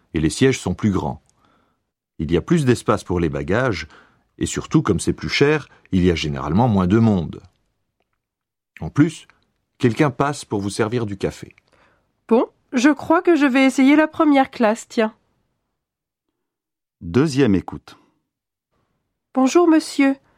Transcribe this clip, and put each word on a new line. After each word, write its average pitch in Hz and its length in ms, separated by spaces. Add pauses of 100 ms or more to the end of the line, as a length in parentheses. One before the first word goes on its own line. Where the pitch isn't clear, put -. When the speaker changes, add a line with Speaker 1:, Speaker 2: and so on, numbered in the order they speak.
(140)
Speaker 1:
et - 60
les 78 100
sièges 131 300
sont 92 140
plus 104 180
grands. 73 300 (960)
Il 80 160
y - 20
a 82 60
plus 165 240
d'espace 113 400
pour 90 160
les 82 80
bagages 85 580 (520)
et - 60
surtout, - 360
comme 87 180
c'est - 140
plus - 160
cher, 147 380 (240)
il 92 120
y 90 60
a 85 60
généralement 78 540
moins 95 180
de 98 100
monde. 101 440 (1400)
En 80 100
plus, 156 380 (500)
quelqu'un 131 320
passe 143 360
pour 104 160
vous 101 80
servir 113 360
du 101 120
café. - 380 (720)
Speaker 2:
Bon, 247 200 (240)
je 262 180
crois 320 320
que 349 140
je 285 100
vais 269 200
essayer 269 320
la 311 100
première 294 420
classe, 226 380
tiens. 220 260 (1900)
Speaker 3:
Deuxième 127 520
écoute. - 440 (1400)
Speaker 2:
Bonjour, 262 340
monsieur. 285 480 (220)